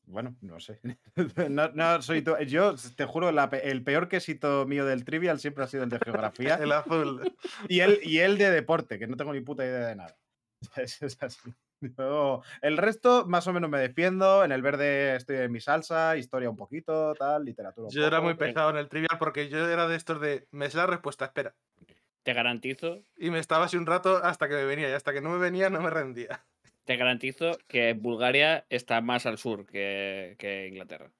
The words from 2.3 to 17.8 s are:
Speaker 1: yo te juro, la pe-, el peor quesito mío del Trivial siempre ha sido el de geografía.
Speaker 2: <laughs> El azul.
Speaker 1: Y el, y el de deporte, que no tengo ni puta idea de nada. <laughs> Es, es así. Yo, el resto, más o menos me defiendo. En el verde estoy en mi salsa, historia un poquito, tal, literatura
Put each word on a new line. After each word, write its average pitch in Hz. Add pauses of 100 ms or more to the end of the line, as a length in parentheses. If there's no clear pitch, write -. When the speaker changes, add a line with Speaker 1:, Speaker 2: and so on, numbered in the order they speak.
Speaker 1:
yo 156 (200)
te 143
juro, 170
la 143
pe-, 139
el 127
peor 151
quesito 147
mío 139
del 127
Trivial 160
siempre 139
ha 127
sido 135
el 123
de 117
geografía. 113
Speaker 2:
<laughs> 151
El 147
azul. 147 (320)
Speaker 1:
Y 175
el, 202
y 160
el 196
de 196
deporte, 151
que 113
no 123
tengo 143
ni 135
puta 135
idea 123
de 110
nada. 87 (460)
<laughs> -
Es, 127
es 127
así. 120 (300)
Yo, 135 (200)
el 151
resto, 226
más 175
o 185
menos 170
me 147
defiendo. 185
En 151
el 131
verde 139
estoy 131
en 123
mi 117
salsa, 160
historia 123
un 107
poquito, 156
tal, 147
literatura 110